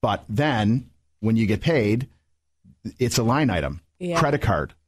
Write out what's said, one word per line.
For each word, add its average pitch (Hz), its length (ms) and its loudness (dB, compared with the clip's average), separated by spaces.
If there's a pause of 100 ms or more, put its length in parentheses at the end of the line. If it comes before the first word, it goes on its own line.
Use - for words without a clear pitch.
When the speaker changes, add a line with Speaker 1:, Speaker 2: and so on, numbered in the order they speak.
Speaker 1:
But 101 280 -2
then 120 640 0 (300)
when 113 160 0
you 113 100 2
get 101 140 0
paid, 127 480 0 (920)
it's 127 200 0
a 123 40 2
line 127 280 2
item. 76 320 -4 (160)
Speaker 2:
Yeah. 175 200 -4
Speaker 1:
Credit 151 220 0
card. 78 340 -2 (140)